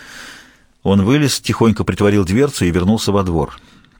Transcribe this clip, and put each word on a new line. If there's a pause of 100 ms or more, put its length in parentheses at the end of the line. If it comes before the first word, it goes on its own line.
(840)
Он
вылез,
тихонько
притворил
дверцу
и
вернулся
во
двор. (400)